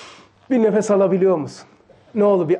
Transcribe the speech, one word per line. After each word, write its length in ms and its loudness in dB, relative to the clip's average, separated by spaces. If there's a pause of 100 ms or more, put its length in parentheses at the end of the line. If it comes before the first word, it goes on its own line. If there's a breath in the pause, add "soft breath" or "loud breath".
(500 loud breath)
Bir 140 2
nefes 280 0
alabiliyor 460 2
musun? 300 -12 (480)
Ne 80 0
olur 260 0
bir 100 0